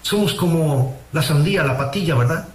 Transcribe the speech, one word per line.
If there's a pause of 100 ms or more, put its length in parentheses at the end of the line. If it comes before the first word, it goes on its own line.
Somos
como (140)
la
sandía,
la
patilla,
¿verdad?